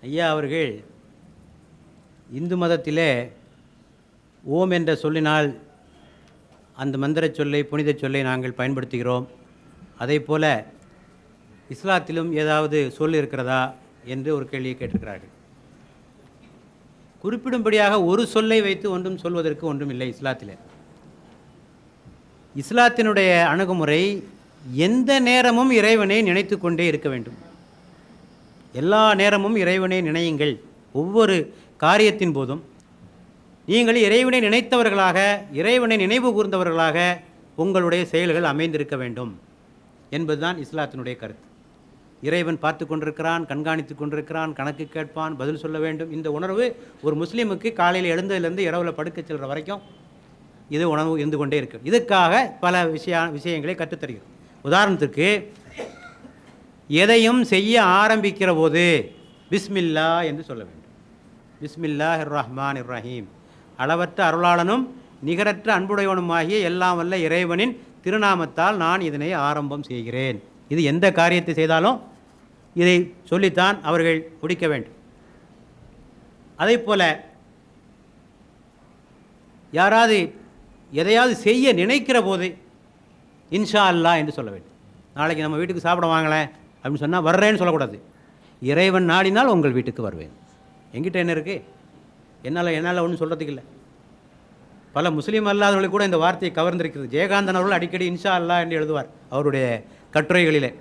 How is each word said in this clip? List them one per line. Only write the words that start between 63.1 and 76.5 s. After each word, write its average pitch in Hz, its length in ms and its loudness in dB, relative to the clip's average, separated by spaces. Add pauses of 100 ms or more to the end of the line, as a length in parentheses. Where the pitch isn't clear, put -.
அளவற்ற 170 540 0
அருளாளனும் 175 560 2 (360)
நிகரற்ற 196 580 0
அன்புடையவனுமாகிய 190 800 0
எல்லாம் 180 360 0
வல்ல 175 220 -2
இறைவனின் 175 640 0 (240)
திருநாமத்தால் 185 720 0
நான் 175 240 0
இதனை 156 320 -4
ஆரம்பம் 147 500 -4
செய்கிறேன். 123 600 -6 (260)
இது 165 140 0
எந்த 170 300 2
காரியத்தை 175 420 2
செய்தாலும் 160 560 0 (640)
இதை 175 400 2 (100)
சொல்லித்தான் 185 580 0
அவர்கள் 165 580 0
முடிக்க 170 280 -4
வேண்டும். 147 240 -4 (1600)